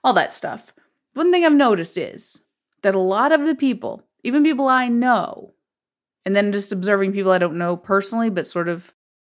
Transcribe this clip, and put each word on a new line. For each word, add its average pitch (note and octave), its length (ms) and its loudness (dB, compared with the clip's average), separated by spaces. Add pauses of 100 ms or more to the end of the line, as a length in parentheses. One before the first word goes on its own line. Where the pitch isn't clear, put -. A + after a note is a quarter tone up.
all - 80 4
that F3 200 2
stuff. - 400 -10 (420)
One E4 180 2
thing F4 120 4
I've D#4 80 4
noticed G#3+ 460 2
is - 460 -10 (380)
that G3 120 2
a F#3+ 60 0
lot G#3 320 0
of D4 120 2
the D#4 100 0
people, C4 500 -4 (180)
even C#4+ 220 2
people C#4 240 2
I B3+ 200 2
know, A#3+ 640 0 (720)
and C#3 120 0
then G3+ 160 2
just G3+ 200 -6
observing G3 400 0
people F#3+ 200 0
I F#3 60 2
don't F3 200 -2
know F3 180 -2
personally, G3 540 -2
but F3 160 -4
sort E3+ 220 -4
of E3+ 260 -8 (400)